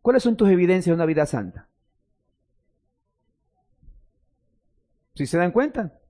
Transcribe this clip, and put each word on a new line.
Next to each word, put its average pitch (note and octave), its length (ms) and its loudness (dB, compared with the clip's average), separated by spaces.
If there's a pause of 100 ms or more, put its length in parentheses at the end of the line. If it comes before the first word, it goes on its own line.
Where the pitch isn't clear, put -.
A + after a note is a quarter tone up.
¿Cuáles B3 220 2
son A#3 140 0
tus G#3 120 2
evidencias F3+ 440 2
de - 20 2
una E3+ 120 -2
vida D3+ 200 0
santa?" G2+ 420 -10 (3500)
¿Sí C#3+ 120 -6
se - 100 -4
dan F3 160 0
cuenta? B3 580 -4